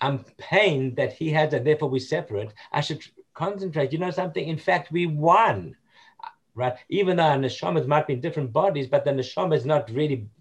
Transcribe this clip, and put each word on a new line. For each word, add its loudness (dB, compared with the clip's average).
"I'm -2
pained 2
that -2
he -6
has 2
it, -2
therefore 2
we -2
separate." -4
I 0
should -8
concentrate, -4
you -2
know -2
something? -4
In -4
fact, 0
we 0
won, 4
right? -2
Even 2
though 4
our 4
neshamas -2
might 2
be -2
in -2
different -4
bodies, 0
but 2
the 0
neshama 0
is -2
not 0
really, -2